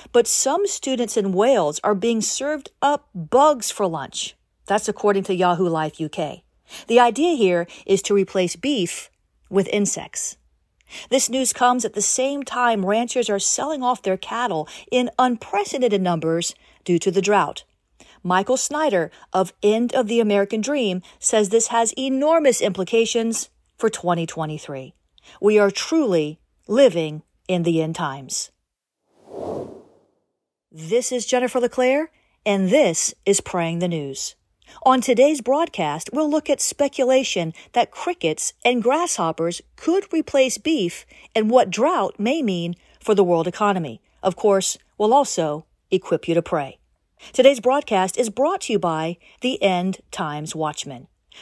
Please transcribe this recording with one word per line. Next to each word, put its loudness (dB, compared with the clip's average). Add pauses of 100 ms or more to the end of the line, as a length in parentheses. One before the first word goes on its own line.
(120)
But 4
some 0
students -4
in 0
Wales 2
are 2
being -2
served -6 (100)
up 0
bugs 2
for -2
lunch. -8 (300)
That's -2
according 0
to -2
Yahoo 2
Life -4
U -6
K. -8 (440)
The 6
idea 4
here 2 (180)
is 2
to 0
replace 0
beef -4 (400)
with 2
insects. -4 (720)
This 0
news -2
comes 2
at -4
the -4
same -2
time 0
ranchers 0
are 0
selling -4
off 0
their -2
cattle -4 (240)
in 0
unprecedented 0
numbers -2 (280)
due 2
to -2
the 0
drought. 0 (640)
Michael 2
Snyder -2 (240)
of 0 (100)
End 2
of 0
the 0
American 0
Dream -2 (160)
says 0
this 2
has 0
enormous 2
implications -2 (260)
for 0
twenty -2
twenty-three. -10 (480)
We 6
are 6
truly 0 (260)
living 2 (260)
in 0
the 2
end -4
times. -8 (2250)
This -2
is -4
Jennifer 0
LeClaire, 0 (360)
and 2
this 2 (140)
is 2
Praying -4
the -2
News. -8 (480)
On 6
today's 4
broadcast, -2
we'll -2
look -2
at 0
speculation 0 (220)
that 0
crickets -4 (100)
and 2
grasshoppers -2 (160)
could -2
replace 0
beef -2 (300)
and 2
what 4
drought -2
may -2
mean -2 (260)
for 0
the 6
world 2
economy. -2 (220)
Of 0
course, 0 (180)
we'll 2
also 0 (240)
equip -2
you 0
to 2
pray. -6 (540)
Today's 6
broadcast 0
is 0
brought -2
to -4
you 2
by -2 (240)
the -4
End 0 (120)
Times -8
Watchman, -8 (360)